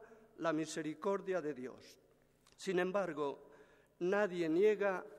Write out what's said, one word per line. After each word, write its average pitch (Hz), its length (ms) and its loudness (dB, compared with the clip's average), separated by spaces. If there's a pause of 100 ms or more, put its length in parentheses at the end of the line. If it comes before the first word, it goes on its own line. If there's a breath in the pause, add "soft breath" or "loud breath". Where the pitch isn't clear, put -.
(380 loud breath)
la 165 140 0
misericordia 170 880 -2
de 151 140 -4
Dios. 120 460 -14 (560)
Sin 185 220 0
embargo, 170 720 -2 (500 loud breath)
nadie 180 480 2
niega 196 560 4 (140)